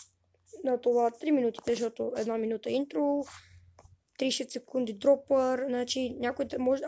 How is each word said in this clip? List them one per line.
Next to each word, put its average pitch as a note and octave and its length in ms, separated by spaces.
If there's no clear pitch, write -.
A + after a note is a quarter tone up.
на B3 160
това. A#3+ 300
Три D4+ 220
минути, A#3+ 340
защото A3+ 500
една A3 220
минута A3+ 320
интро. C#4+ 540
тридесет C4 300
секунди B3 420
дропър, C4 760
значи B3 500
някой A#3+ 300
те - 100
може, B3+ 300